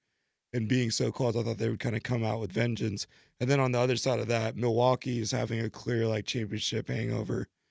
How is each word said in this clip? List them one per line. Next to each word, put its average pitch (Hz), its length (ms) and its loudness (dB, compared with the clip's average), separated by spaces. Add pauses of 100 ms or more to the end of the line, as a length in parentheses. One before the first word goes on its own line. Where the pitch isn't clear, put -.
(520)
and 113 160 0
being 123 240 2
so 117 180 0
close, 117 280 0
I 113 60 2
thought 113 140 -2
they 113 120 0
would 107 100 -2
kinda 110 220 -2
come 117 240 0
out 110 160 0
with 104 100 -4
vengeance. 110 560 0 (320)
And 123 100 2
then 139 120 4
on 127 100 2
the 123 80 2
other 127 160 4
side 117 240 2
of 107 80 -2
that, 113 300 0
Milwaukee 120 640 2
is 110 120 -4
having 117 300 -2
a 110 80 -2
clear, 117 360 -2
like, 110 200 0
championship 110 640 -4
hangover. 113 580 -2 (240)